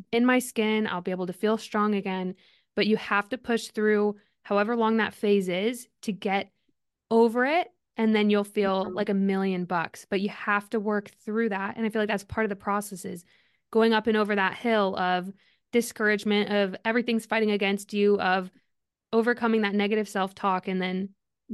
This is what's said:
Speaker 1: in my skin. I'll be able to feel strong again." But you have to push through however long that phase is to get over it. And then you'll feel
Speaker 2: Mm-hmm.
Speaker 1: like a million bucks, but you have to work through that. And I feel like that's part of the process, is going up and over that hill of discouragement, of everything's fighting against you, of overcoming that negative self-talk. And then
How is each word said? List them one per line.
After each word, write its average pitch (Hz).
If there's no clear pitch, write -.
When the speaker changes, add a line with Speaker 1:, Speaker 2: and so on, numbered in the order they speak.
Speaker 1:
in 233
my 254
skin. 214
I'll 180
be 185
able 180
to 180
feel 214
strong 214
again." 185
But 202
you 214
have 202
to 262
push 226
through 208
however 208
long 226
that 208
phase 202
is 208
to 226
get 190
over 233
it. 330
And 220
then 208
you'll 202
feel 196
Speaker 2:
Mm-hmm. 185
Speaker 1:
like 208
a 208
million 190
bucks, 170
but 196
you 202
have 208
to 226
work 208
through 220
that. 196
And 226
I 220
feel 220
like 208
that's 202
part -
of 208
the 202
process, 202
is 180
going 226
up 220
and 214
over 208
that 190
hill 208
of 180
discouragement, 208
of 202
everything's 226
fighting 220
against 202
you, 202
of 185
overcoming 226
that 202
negative 208
self-talk. 190
And 185
then 185